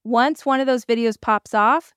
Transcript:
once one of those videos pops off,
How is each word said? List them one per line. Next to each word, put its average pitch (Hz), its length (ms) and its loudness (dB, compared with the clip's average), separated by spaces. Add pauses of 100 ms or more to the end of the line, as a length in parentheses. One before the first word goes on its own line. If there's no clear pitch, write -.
once 247 420 0
one 269 140 0
of 269 60 0
those 254 180 -2
videos 226 360 -2
pops - 340 -4
off, 226 420 0